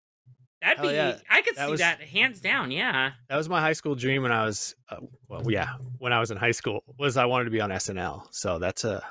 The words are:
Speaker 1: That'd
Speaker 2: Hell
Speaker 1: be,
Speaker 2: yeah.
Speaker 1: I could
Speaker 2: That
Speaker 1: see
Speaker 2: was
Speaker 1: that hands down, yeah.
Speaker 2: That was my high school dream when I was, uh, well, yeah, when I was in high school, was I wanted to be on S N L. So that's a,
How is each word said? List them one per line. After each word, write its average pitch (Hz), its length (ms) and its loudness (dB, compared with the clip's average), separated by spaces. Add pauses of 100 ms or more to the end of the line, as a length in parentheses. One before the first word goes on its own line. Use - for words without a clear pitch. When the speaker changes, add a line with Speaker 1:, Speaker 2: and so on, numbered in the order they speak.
(600)
Speaker 1:
That'd 196 160 2
Speaker 2:
Hell - 120 0
Speaker 1:
be, 143 40 0
Speaker 2:
yeah. 135 240 0 (120)
Speaker 1:
I 285 120 6
could 453 140 -2
Speaker 2:
That 143 100 0
Speaker 1:
see 147 60 0
Speaker 2:
was 156 80 0
Speaker 1:
that 170 220 2
hands 196 380 -2
down, 202 320 -2
yeah. 139 420 0 (160)
Speaker 2:
That 135 80 -2
was 156 120 -2
my 180 100 2
high 156 140 4
school 147 220 -2
dream 131 260 0
when 123 100 2
I 110 140 4
was, - 300 -2 (140)
uh, - 80 -10 (300)
well, 101 240 -8
yeah, 98 180 0 (280)
when 123 160 0
I 117 60 4
was 113 100 0
in 104 80 -6
high 117 140 2
school, 110 320 -2 (160)
was 139 180 2
I 123 80 6
wanted 123 200 2
to 117 40 -4
be 110 120 0
on 104 100 0
S 92 180 -4
N 95 80 -6
L. 92 340 -6
So 87 280 -2
that's 90 240 -2
a, 101 280 -4